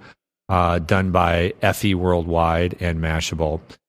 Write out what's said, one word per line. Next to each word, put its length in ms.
uh, 300
done 320
by 500
Effie 340
Worldwide 880
and 180
Mashable. 640